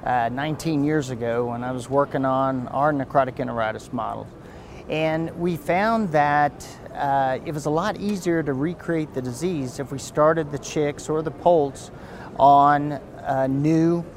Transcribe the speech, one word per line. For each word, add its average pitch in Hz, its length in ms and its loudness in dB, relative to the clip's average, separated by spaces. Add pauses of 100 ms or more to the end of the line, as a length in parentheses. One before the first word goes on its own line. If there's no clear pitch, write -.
uh, 120 240 2
nineteen 143 560 -2
years 147 260 0
ago 117 360 -2
when 120 180 -6
I 127 80 -4
was 127 180 -8
working 139 340 2
on 131 440 0
our 143 240 2
necrotic 135 480 0
enteritis 113 520 -4
model. 110 360 -6 (600)
And 160 480 0
we 175 200 0
found 208 540 0
that, 147 540 2 (300)
uh, 135 500 0
it 170 80 -6
was 147 140 -6
a 151 40 0
lot 175 260 0
easier 180 480 0
to 143 80 0
recreate 160 600 -2
the 131 80 -4
disease 131 580 -4
if 135 100 -8
we 139 80 -6
started 156 540 2
the 143 60 -4
chicks 147 500 -2
or 156 140 0
the 156 100 -6
poults 147 580 2 (480)
on, 143 540 8
uh, 135 560 -4
new 160 560 2 (120)